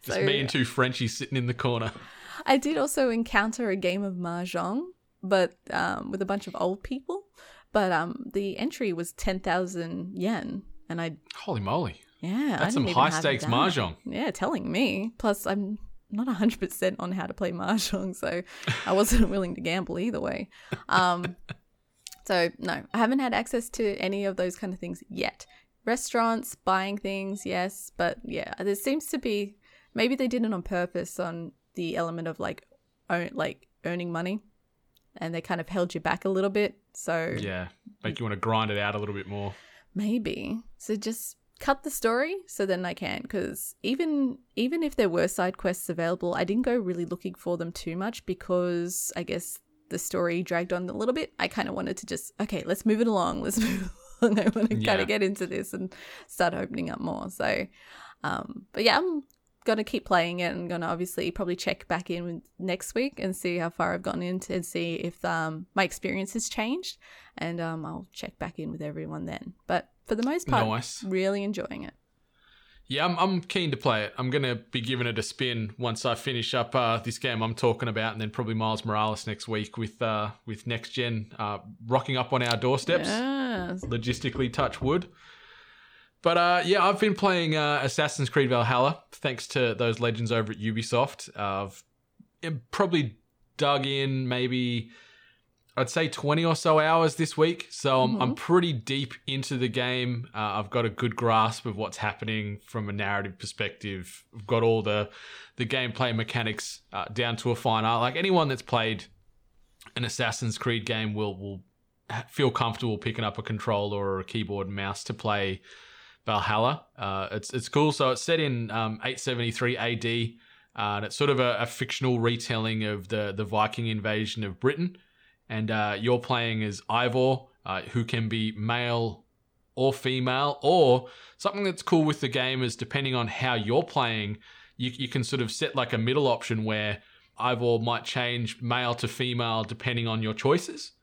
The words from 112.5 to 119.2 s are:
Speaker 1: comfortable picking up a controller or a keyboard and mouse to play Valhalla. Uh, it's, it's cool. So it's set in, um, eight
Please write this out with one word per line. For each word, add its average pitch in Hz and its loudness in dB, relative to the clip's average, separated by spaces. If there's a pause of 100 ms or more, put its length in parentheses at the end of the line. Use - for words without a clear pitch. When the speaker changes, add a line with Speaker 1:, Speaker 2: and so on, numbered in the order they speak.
Speaker 1:
comfortable 117 0
picking 113 -2
up 101 -2
a 110 -6
controller 104 0
or 98 0
a 92 -6
keyboard 101 -4
and 98 -6
mouse 98 -4
to - -4
play 101 0 (640)
Valhalla. 110 2 (140)
Uh, 98 -2
it's, 101 -6
it's 123 -4
cool. 147 6
So 135 4
it's 123 -2
set 165 2
in, 120 0
um, 110 -2
eight 131 -4